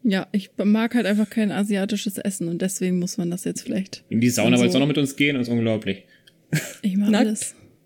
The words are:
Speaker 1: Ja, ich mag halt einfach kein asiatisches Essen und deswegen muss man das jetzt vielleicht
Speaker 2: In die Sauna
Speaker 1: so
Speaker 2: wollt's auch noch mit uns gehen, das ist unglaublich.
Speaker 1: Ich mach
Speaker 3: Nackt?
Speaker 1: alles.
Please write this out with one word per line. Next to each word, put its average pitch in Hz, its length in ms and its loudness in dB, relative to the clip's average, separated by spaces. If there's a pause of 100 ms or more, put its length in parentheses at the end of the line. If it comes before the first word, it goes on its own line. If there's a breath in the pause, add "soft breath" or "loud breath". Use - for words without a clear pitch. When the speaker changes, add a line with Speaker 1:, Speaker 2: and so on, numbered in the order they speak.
Speaker 1:
Ja, 190 280 0
ich 196 260 -2
mag 214 380 2
halt 233 100 2
einfach 208 240 2
kein 214 220 0
asiatisches 202 640 -2
Essen 190 300 -4
und 170 160 -4
deswegen 185 340 -2
muss 180 220 -4
man 170 100 -2
das 175 140 -8
jetzt 175 180 -6
vielleicht 214 480 -6
Speaker 2:
In 110 100 0
die 120 120 4
Sauna 120 260 4
Speaker 1:
so 123 60 4
Speaker 2:
wollt's 120 120 2
auch 131 40 4
noch 139 80 2
mit 147 100 0
uns 139 180 0
gehen, 143 200 2
das 123 120 -2
ist 117 60 -2
unglaublich. 110 520 -2 (760 soft breath)
Speaker 1:
Ich 190 160 0
mach 208 120 2
Speaker 3:
Nackt? 214 180 4
Speaker 1:
alles. - 280 -6 (300)